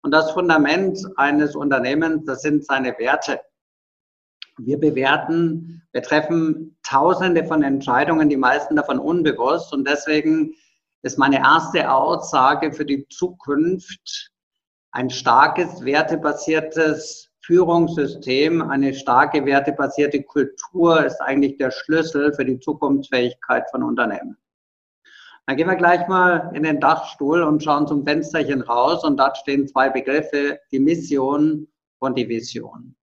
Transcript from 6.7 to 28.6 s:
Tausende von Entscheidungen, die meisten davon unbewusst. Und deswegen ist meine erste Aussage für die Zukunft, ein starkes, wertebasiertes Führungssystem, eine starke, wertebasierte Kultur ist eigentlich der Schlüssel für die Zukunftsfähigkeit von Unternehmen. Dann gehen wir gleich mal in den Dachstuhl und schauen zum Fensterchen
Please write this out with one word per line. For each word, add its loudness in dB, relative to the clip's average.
Tausende 2
von 0
Entscheidungen, 0
die 0
meisten 0
davon -2
unbewusst. 0
Und -2
deswegen 0
ist -4
meine 4
erste 2
Aussage 2
für -6
die -4
Zukunft, -4
ein -4
starkes, 2
wertebasiertes -2
Führungssystem, 2
eine 0
starke, 2
wertebasierte 0
Kultur 0
ist -4
eigentlich 0
der -2
Schlüssel 0
für -4
die -2
Zukunftsfähigkeit -2
von -4
Unternehmen. -4
Dann -4
gehen 0
wir 2
gleich 4
mal 2
in -6
den 0
Dachstuhl 0
und 2
schauen 2
zum -2
Fensterchen -2